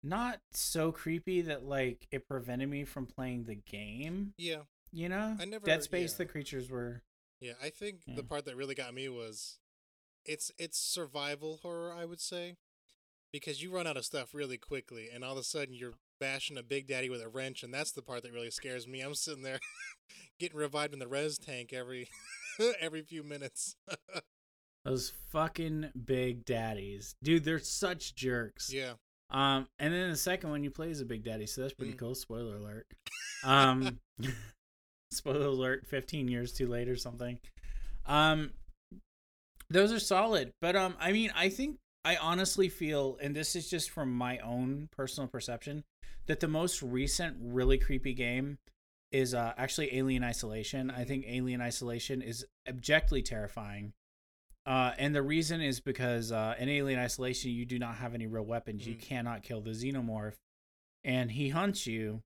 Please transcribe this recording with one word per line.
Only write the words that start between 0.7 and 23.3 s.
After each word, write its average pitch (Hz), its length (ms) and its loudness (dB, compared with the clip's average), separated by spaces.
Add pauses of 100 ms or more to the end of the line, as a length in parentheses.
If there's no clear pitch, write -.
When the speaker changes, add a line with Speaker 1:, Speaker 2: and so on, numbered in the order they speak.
Speaker 1:
creepy 170 500 0
that, 147 220 -2
like, 135 460 0
it 135 180 -4
prevented 127 420 -2
me 143 140 -4
from 135 220 -8
playing 123 380 -6
the 110 120 -8
game. 131 840 -6
Speaker 2:
Yeah. 165 240 -6 (300)
Speaker 1:
You 170 180 -4
know? 214 280 -2
Speaker 2:
I 175 60 -4
never, 208 220 -6
Speaker 1:
Dead 160 160 6
Space, 175 320 -2
Speaker 2:
yeah. - 40 -12
Speaker 1:
the 175 140 -2
creatures 135 380 -6
were 120 320 -6 (380)
Speaker 2:
Yeah, 120 220 -10
I 151 80 -6
think 196 360 -12
Speaker 1:
Yeah. 127 100 -8
Speaker 2:
the 139 80 -4
part 143 200 -6
that 139 120 -8
really 135 180 -4
got 127 180 -6
me 135 160 -6
was 113 500 -10 (680)
it's, 151 320 -6
it's 165 200 -6
survival 147 840 -4
horror, 170 300 -6
I 170 120 -8
would 170 160 -10
say, 175 360 -8 (760)
because 143 300 -8
you 180 80 -8
run 180 160 -2
out 147 100 -2
of 123 80 -4
stuff 135 300 -6
really 135 240 -4
quickly, 123 500 -8
and 120 160 -12
all 131 80 -6
of 135 60 -4
a 127 40 -6
sudden 139 320 -4
you're 120 200 -10 (240)
bashing 135 400 -2
a 123 40 -10
Big 135 240 -4
Daddy 131 220 -2
with 123 140 -4
a 113 80 -10
wrench, 131 320 -6
and 123 100 -12
that's 151 200 -4
the 131 100 -8
part 123 220 -8
that 120 100 -12
really 117 160 -6
scares 127 360 -6
me. 131 140 -10
I'm 143 140 -6
sitting 139 280 -4
there 131 160 -4 (400)
<laughs> - 400 -20
getting 156 200 -4
revived 147 340 0
in 139 60 -10
the 123 100 -8
res 143 300 0
tank 123 340 -8
every, 127 360 -8 (500)
<laughs> 220 220 4
every 160 220 -2
few 156 200 -10
minutes. 143 540 -8 (120)